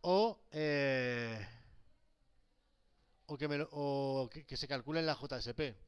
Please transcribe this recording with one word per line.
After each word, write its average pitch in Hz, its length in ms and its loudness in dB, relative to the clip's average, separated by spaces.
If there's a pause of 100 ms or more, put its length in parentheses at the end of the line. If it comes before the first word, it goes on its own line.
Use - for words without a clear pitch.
o, 196 480 4
eh, 127 960 2 (1800)
o 147 120 -8
que 147 80 -2
me 147 120 0
lo, 151 120 -2
o 139 580 0
que, 156 160 -14
que - 120 -10
se 139 100 -6
calcule 139 320 -2
en 165 80 2
la 156 80 2
J 135 240 -8
S 117 160 -6
P. 139 220 -2 (120)